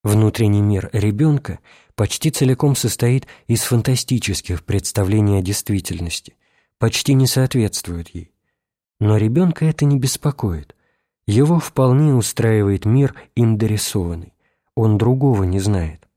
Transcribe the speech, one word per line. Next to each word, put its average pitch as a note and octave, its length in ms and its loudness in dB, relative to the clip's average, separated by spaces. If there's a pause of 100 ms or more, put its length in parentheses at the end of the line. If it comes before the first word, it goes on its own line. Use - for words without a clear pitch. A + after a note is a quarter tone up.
Внутренний G#2+ 580 2
мир G2+ 320 0
ребенка G#2+ 640 0 (340)
почти - 380 -2
целиком C3 440 0
состоит B2 520 -2 (200)
из A2+ 160 0
фантастических A2+ 1000 -2
представлений G2+ 760 0
о F#2+ 60 0
действительности, F2 960 -6 (420)
почти A#2+ 340 0
не C3 140 4
соответствует G#2 800 -2
ей. E2+ 220 -16 (680)
Но G#2+ 180 2
ребенка D#3 480 0
это D#3 200 0
не C#3+ 140 2
беспокоит. A#2 760 -4 (520)
Его D3 320 4
вполне C3+ 540 2
устраивает G#2+ 720 0
мир, C3 300 2 (200)
им A2+ 220 2
дорисованный. G2 760 -4 (420)
Он A2 220 2
другого B2 460 2
не F#2 160 0
знает. F#2 580 -2